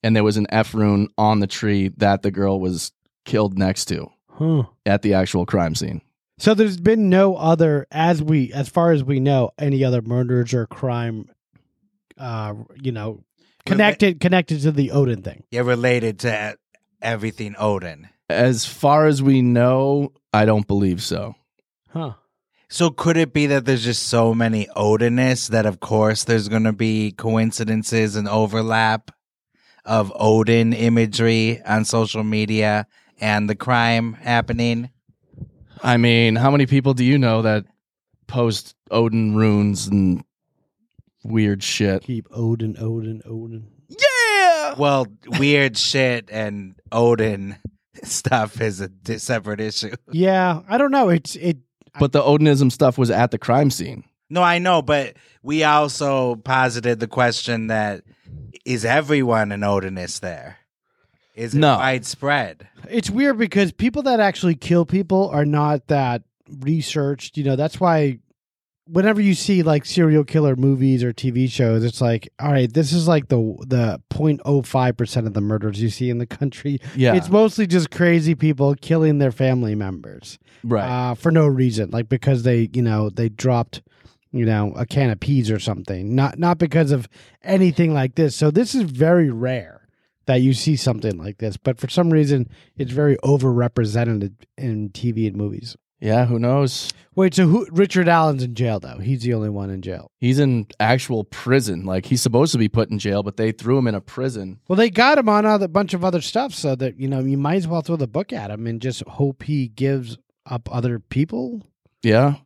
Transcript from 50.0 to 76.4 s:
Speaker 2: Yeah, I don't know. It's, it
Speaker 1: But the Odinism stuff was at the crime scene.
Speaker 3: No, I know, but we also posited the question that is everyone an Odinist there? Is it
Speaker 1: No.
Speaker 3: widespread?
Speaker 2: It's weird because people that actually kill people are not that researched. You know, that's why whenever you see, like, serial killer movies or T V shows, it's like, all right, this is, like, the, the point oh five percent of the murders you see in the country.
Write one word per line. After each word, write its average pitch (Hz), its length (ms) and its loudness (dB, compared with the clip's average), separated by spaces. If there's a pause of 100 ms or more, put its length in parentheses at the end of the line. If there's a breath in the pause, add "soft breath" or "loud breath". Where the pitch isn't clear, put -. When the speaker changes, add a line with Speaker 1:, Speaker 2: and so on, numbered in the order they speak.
Speaker 2:
Yeah, 185 580 2
I 220 80 0
don't 277 140 2
know. 262 180 2
It's, - 260 -2
it 165 220 -4 (420)
Speaker 1:
But 143 120 2
the 143 100 2
Odinism 143 500 4
stuff 131 280 2
was 120 120 2
at 117 200 2
the 113 80 -6
crime 135 320 2
scene. - 320 -10 (260)
Speaker 3:
No, 175 140 0
I 175 160 2
know, 180 220 2
but 135 340 -2 (280 soft breath)
we 151 200 -2
also 139 720 2
posited 120 640 -2
the 117 80 -6
question 117 600 -2
that 107 360 -4 (640 loud breath)
is 120 200 -4
everyone 127 680 0
an 101 100 -6
Odinist 95 580 -4
there? 80 380 -12 (760)
Is 113 200 -8
it 143 40 4
Speaker 1:
No. 143 180 4
Speaker 3:
widespread? 127 880 -4 (220)
Speaker 2:
It's 214 200 -4
weird 254 280 0
because 202 340 0
people 247 320 -2
that 247 160 0
actually 185 360 0
kill 170 300 2
people 190 440 0
are 147 160 0
not 147 420 0
that 127 360 0 (360)
researched. 143 800 -4
You 147 80 -4
know, 135 100 0
that's 151 240 -4
why 156 400 0 (680)
whenever 202 360 2
you 196 120 4
see, 180 300 2
like, 151 220 2
serial 156 400 4
killer 147 320 2
movies 131 460 2
or 123 100 -2
T 131 180 -4
V 127 160 0
shows, 113 380 2
it's 120 160 -2
like, 117 280 0 (100)
all 147 120 -2
right, 127 200 2
this 143 200 0
is, 165 160 2
like, 156 220 2
the, 131 80 2 (280)
the 120 440 -2
point 151 360 0
oh 143 160 2
five 127 360 -2
percent 117 280 -2
of 104 80 -4
the 107 80 -2
murders 104 400 -2
you 113 80 0
see 123 200 -4
in 120 80 -2
the 120 80 -4
country. 143 540 -6 (160 loud breath)